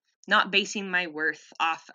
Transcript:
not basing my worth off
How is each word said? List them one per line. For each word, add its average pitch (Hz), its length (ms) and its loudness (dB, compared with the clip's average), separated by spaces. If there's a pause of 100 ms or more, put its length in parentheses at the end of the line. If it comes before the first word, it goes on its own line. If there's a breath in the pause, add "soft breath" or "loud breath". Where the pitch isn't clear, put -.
(280)
not 196 240 4
basing 196 380 0
my 180 180 0
worth 156 520 -4
off 160 340 -2